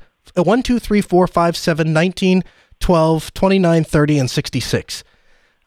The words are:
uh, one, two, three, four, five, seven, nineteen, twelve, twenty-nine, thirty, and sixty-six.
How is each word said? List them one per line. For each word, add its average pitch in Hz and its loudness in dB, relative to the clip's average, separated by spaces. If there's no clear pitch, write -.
uh, 175 4
one, 220 2
two, 240 0
three, 208 0
four, 180 2
five, 170 0
seven, 160 -2
nineteen, 185 0
twelve, 160 0
twenty-nine, 180 2
thirty, 147 0
and 127 0
sixty-six. - -6